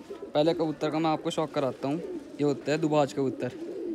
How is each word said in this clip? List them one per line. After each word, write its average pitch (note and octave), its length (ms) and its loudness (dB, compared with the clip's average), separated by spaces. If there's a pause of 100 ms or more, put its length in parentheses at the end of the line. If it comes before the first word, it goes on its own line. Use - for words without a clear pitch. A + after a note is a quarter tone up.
(340)
पहले D#3 200 6
कबूतर D#3 380 0
का D#3 80 0
मैं D#3+ 100 2
आपको D#3 200 0
शौक D#3+ 240 -2
कराता C3 340 0
हूँ। D3 100 0
ये - 460 -6
होता C#3 280 2
है D3+ 60 2
दुबाज D3+ 360 2
कबूतर, B2+ 380 -2 (440)